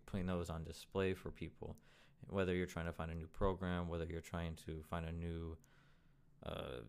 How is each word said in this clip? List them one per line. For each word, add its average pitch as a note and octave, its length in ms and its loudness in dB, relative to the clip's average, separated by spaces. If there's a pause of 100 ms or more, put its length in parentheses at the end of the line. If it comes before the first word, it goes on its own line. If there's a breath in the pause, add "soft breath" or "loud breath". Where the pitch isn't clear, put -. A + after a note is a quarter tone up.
putting F#2 220 0
those F2 240 2
on D#2+ 120 -2
display F#2+ 520 2
for - 160 -6
people. - 440 -6 (520)
Whether F#2 260 4
you're F2+ 140 4
trying E2 180 -2
to E2+ 80 0
find E2 160 -2
a E2 60 -2
new D#2+ 120 -4
program, F2+ 600 2
whether E2 180 0
you're E2 160 -2
trying E2+ 340 -2 (120)
to D#2+ 160 -4
find E2 220 -2
a D#2+ 60 -2
new, E2 460 -2 (880)
uh, - 460 -4